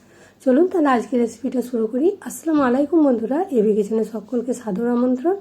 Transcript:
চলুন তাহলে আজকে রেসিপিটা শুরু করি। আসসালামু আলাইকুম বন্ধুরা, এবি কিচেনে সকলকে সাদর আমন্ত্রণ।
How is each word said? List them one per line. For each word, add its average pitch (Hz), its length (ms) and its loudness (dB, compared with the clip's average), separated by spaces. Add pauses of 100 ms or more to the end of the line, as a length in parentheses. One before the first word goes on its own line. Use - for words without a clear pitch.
(440)
চলুন 277 240 4
তাহলে 311 200 0
আজকে 240 300 0
রেসিপিটা 240 440 -2
শুরু 226 240 -4
করি। 302 340 0
আসসালামু 294 420 -2
আলাইকুম 285 420 2
বন্ধুরা, 254 460 0
এবি 214 240 2
কিচেনে 214 300 0
সকলকে 233 500 -6
সাদর 220 340 -4
আমন্ত্রণ। 254 520 0